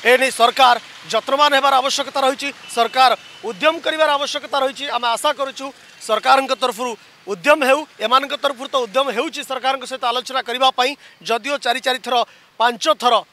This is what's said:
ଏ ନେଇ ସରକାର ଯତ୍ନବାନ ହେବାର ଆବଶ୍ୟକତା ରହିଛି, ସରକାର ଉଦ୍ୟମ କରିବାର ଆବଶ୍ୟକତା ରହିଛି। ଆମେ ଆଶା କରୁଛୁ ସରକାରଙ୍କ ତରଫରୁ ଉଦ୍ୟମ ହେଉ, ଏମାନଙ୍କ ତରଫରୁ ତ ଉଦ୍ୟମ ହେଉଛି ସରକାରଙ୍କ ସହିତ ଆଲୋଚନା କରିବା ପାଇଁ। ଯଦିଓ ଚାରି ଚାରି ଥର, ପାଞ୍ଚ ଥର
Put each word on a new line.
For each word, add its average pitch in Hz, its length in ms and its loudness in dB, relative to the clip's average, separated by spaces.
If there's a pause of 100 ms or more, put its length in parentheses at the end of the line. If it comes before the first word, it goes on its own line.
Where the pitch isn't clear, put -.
ଏ 240 140 6
ନେଇ 254 140 2
ସରକାର 240 440 4 (320)
ଯତ୍ନବାନ 269 480 2
ହେବାର 269 240 4
ଆବଶ୍ୟକତା 269 400 -4
ରହିଛି, 277 340 -2 (220)
ସରକାର 240 360 4 (320)
ଉଦ୍ୟମ 285 360 -2
କରିବାର 311 300 0 (100)
ଆବଶ୍ୟକତା 285 400 -6
ରହିଛି। 269 320 -4
ଆମେ 240 160 -2
ଆଶା 233 240 0
କରୁଛୁ 269 400 -8 (300)
ସରକାରଙ୍କ 262 580 2
ତରଫରୁ 247 320 -4 (360)
ଉଦ୍ୟମ 208 380 2
ହେଉ, 277 160 4 (180)
ଏମାନଙ୍କ 262 360 0
ତରଫରୁ 269 320 -4
ତ 277 80 -8
ଉଦ୍ୟମ 254 360 0
ହେଉଛି 277 320 -6
ସରକାରଙ୍କ 262 420 -4
ସହିତ 262 200 -10
ଆଲୋଚନା 247 360 -4
କରିବା 254 300 0
ପାଇଁ। 262 240 -2 (280)
ଯଦିଓ 233 340 -4
ଚାରି 247 220 -2
ଚାରି 254 200 -2
ଥର, 247 160 -4 (420)
ପାଞ୍ଚ 240 360 0
ଥର 240 200 0 (180)